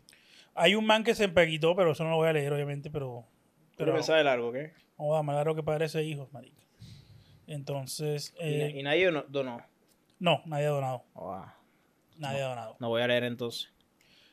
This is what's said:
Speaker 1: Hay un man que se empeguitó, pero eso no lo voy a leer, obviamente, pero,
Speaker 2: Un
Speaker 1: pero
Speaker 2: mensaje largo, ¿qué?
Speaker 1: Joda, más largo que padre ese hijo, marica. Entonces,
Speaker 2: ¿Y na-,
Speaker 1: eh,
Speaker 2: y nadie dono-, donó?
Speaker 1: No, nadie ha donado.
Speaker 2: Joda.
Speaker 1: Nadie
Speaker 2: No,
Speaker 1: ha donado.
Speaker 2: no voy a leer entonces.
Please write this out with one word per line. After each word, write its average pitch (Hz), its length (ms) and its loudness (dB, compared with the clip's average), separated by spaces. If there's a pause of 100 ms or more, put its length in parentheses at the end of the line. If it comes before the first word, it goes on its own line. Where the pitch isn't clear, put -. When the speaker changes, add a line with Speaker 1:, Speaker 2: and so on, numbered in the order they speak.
(540)
Speaker 1:
Hay 180 220 6
un 220 100 0
man 220 180 6
que 226 120 2
se 220 100 0
empeguitó, 165 500 4
pero 175 160 4
eso 160 120 -4
no 160 80 -2
lo 165 60 2
voy 160 120 4
a 160 40 2
leer, 143 200 0
obviamente, 143 380 -4
pero, 139 260 -6
Speaker 2:
Un 117 80 -16 (500)
Speaker 1:
pero 160 180 0
Speaker 2:
mensaje 160 300 4
largo, 123 300 2
¿qué? 151 180 -8 (240)
Speaker 1:
Joda, 151 280 0
más 143 120 -2
largo 156 200 0
que 156 80 -4
padre 156 240 -2
ese 156 160 -4
hijo, 147 280 -8
marica. - 300 -20 (880)
Entonces, 147 920 -6
Speaker 2:
¿Y 170 40 -6
na-, 160 40 -4 (180)
Speaker 1:
eh, 147 100 -4
Speaker 2:
y 139 80 -8
nadie 160 240 4
dono-, 151 200 0
donó? 131 340 -4 (580)
Speaker 1:
No, 170 260 2
nadie 151 220 -2
ha - 20 0
donado. 135 340 -4 (100)
Speaker 2:
Joda. 92 440 -12 (600)
Speaker 1:
Nadie 139 220 -6
Speaker 2:
No, 135 60 -4
Speaker 1:
ha 131 40 -4
donado. 117 300 -10
Speaker 2:
no 120 100 -4
voy 117 120 2
a 123 60 2
leer 123 180 4
entonces. 120 440 -6 (640)